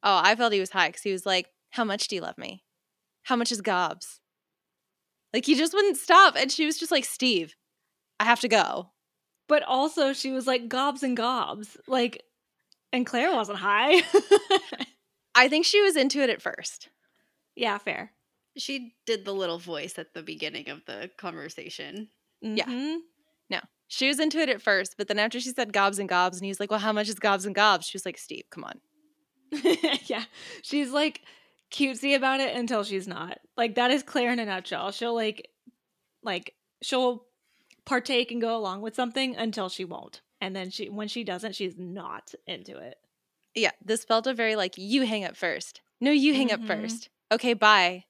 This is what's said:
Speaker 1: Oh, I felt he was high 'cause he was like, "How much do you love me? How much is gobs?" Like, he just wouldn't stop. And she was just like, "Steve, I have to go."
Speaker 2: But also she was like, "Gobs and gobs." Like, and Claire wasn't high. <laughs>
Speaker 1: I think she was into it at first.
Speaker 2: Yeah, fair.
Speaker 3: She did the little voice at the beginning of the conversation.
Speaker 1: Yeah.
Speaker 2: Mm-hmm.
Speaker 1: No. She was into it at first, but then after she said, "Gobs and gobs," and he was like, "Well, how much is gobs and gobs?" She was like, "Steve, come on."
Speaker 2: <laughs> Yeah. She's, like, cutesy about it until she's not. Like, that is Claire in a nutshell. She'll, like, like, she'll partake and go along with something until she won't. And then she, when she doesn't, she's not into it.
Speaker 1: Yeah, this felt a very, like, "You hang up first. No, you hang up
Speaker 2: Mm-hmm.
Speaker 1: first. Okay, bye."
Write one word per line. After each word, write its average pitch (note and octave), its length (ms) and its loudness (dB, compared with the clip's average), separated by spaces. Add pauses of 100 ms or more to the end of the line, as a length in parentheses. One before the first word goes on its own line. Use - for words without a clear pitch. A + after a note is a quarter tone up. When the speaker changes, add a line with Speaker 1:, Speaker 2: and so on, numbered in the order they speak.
Speaker 1:
Oh, F#3+ 200 6
I G3 140 6
felt A#3 160 2
he G3 80 2
was F#3+ 100 -4
high F3 200 2
'cause - 120 -16
he G3+ 100 -2
was F#3+ 140 -6
like, F#3 260 0 (180)
"How A#3 140 -2
much G#3 240 -4
do G3+ 80 -6
you - 60 -6
love - 160 -10
me? F#3+ 260 -14 (600)
How C4 120 0
much A#3 160 0
is G#3+ 100 -6
gobs?" F3+ 580 -4 (1120)
Like, B3 140 -2
he D4+ 80 6
just D#4 200 2
wouldn't G4+ 220 4
stop. F4+ 400 8
And C4+ 140 0
she D#4 160 0
was D#4 120 -2
just E4 120 -6
like, C#4+ 140 2
"Steve, G3 500 -2 (640)
I G#3 40 4
have A#3 160 6
to B3 80 0
go." G3 440 2 (560)
Speaker 2:
But D4 160 4
also C#4 480 2
she C4+ 200 -6
was C4 140 -2
like, B3 220 0
"Gobs C4+ 340 -2
and B3+ 140 0
gobs." A3+ 600 -4 (100)
Like, B3 380 0 (680)
and B3 140 0
Claire D4 280 0
wasn't G#3 260 -2
high. A#3+ 480 6
<laughs> - 1300 2
Speaker 1:
I B3 140 8
think D4+ 180 2
she G#4 160 4
was F#4+ 140 4
into C#4 240 2
it C4 100 2
at - 120 -4
first. - 480 -10 (640)
Speaker 2:
Yeah, G#3+ 240 -4
fair. - 360 -8 (420)
Speaker 3:
She C4 400 -10 (100)
did G#3+ 180 -4
the G3 100 -6
little F3 240 -2
voice E3 400 -10
at E3 160 -16
the E3 80 -14
beginning D3+ 460 -10
of C#3+ 160 -14
the B2 320 -12
conversation. E3 960 -12 (440)
Speaker 1:
Yeah. G#3 120 -2
Speaker 2:
Mm-hmm. C#4 320 -4 (520)
Speaker 1:
No. - 100 -6 (280)
She C4+ 200 -2
was C#4+ 120 0
into D4+ 180 0
it D#4 100 2
at A3+ 140 -2
first, G3 340 0
but G3+ 120 -6
then G#3 100 -2
after A3+ 220 0
she B3 100 -6
said, A#3+ 220 -4
"Gobs G3+ 260 2
and G3 100 -4
gobs," F3+ 300 2
and F#3 60 -10
he G3 60 -6
was F#3+ 100 -8
like, G3+ 100 -4
"Well, G#3+ 100 0
how G#3+ 120 0
much G#3+ 160 0
is G#3+ 100 -6
gobs G3 280 2
and G3+ 80 -6
gobs?" G3+ 320 4
She - 100 -10
was F#3+ 100 -8
like, F3+ 120 -8
"Steve, - 320 -14
come - 140 -14
on." - 160 -14 (720)
Speaker 2:
<laughs> D4+ 540 0
Yeah. A3+ 180 -4 (380)
She's, C#4+ 280 -2
like, D4 320 -2 (480)
cutesy C#4 460 0
about C4+ 240 2
it C4+ 160 -2
until A#3 280 -2
she's G3 240 -6
not. F3 300 -10 (180)
Like, A#3 200 0
that B3 140 4
is C4+ 120 2
Claire B3 300 0
in A#3+ 60 0
a A3+ 80 -4
nutshell. F#3 460 -6
She'll, A#3 220 -4
like, A3 360 -4 (720)
like, F#3+ 340 -8 (260)
she'll B3 440 0 (600)
partake B3+ 460 0
and A#3+ 80 -4
go A3+ 160 0
along G3+ 260 -6
with A3 140 -10
something B3+ 400 -2
until G#3+ 320 -4
she F#3 160 -8
won't. - 380 -14 (180)
And F#3+ 160 -6
then F#3 140 -8
she, G3+ 200 -10
when G#3 180 -8
she A#3 160 -8
doesn't, F#3+ 320 -8
she's F#3 220 -6
not F3+ 560 -12 (120)
into F#3+ 320 -14
it. A2+ 200 -16 (560)
Speaker 1:
Yeah, A3 180 2 (120)
this A3 200 -2
felt A3+ 220 2
a C4 80 0
very, A3+ 220 0
like, F#3 200 -2
"You G#3 300 0
hang G#3+ 180 -2
up - 120 -8
first. - 460 -6 (180)
No, C4 100 2
you D4 240 6
hang C4 180 2
up G#3 80 -2
Speaker 2:
Mm-hmm. A3+ 40 -10
Speaker 1:
first. A3 460 -6 (220)
Okay, A#3 220 2
bye." F#3+ 560 4